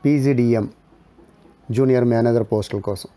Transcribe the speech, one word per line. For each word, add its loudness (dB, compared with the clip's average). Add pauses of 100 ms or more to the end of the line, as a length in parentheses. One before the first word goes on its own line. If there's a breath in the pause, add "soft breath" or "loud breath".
పీజీడీఎం 0 (1000)
జూనియర్ 2
మేనేజర్ 0
పోస్టుల -4
కోసం. -8